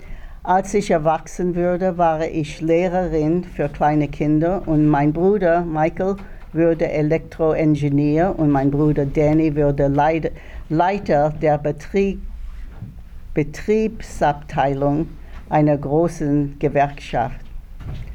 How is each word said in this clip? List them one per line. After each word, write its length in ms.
Als 320
ich 160
erwachsen 640
wurde, 420
war 300
ich 340
Lehrerin 840
für 240
kleine 400
Kinder 580
und 220
mein 240
Bruder 520
Michael 520
wurde 380
Elektroingenieur 1500
und 140
mein 220
Bruder 340
Danny 480
wurde 320
Leit-, 460
Leiter 680
der 160
Betrieb-, 640
Betriebsabteilung 1700
einer 260
großen 840
Gewerkschaft. 840